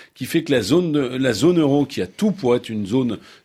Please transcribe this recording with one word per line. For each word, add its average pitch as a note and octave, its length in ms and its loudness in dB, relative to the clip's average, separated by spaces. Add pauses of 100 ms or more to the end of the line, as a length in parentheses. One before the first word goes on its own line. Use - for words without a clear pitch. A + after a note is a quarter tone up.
(160)
qui B2+ 100 -10
fait D#3+ 180 -2
que E3 80 -6
la B2+ 100 4
zone D#3 300 2
de, D3 100 0
la B2+ 320 -2
zone D#3+ 260 2
euro, C#3+ 260 2
qui A2+ 160 -6
a F#2 60 -4
tout G#3 240 -2
pour B2 240 0
être A#2+ 140 -4
une G#2+ 160 -6
zone A#2 320 -2 (280)